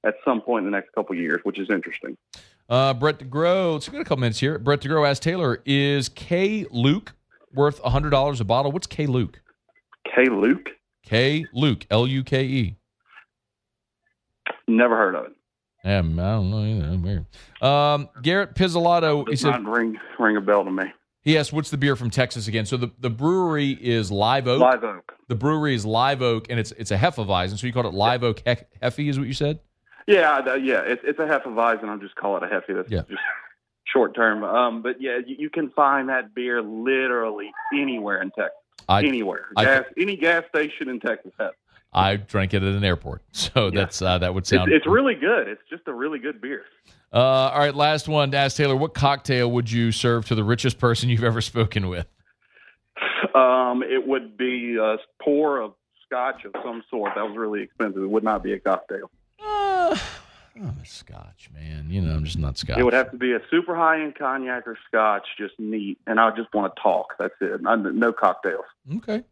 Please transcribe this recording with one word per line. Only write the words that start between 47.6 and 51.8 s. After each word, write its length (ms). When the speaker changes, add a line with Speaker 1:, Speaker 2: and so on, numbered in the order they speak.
Speaker 2:
right, 140
last 340
one. 240
To 40
ask 200
Taylor, 180
"What 180
cocktail 600
would 180
you 220
serve 340
to 80
the 80
richest 380
person 280
you've 140
ever 180
spoken 460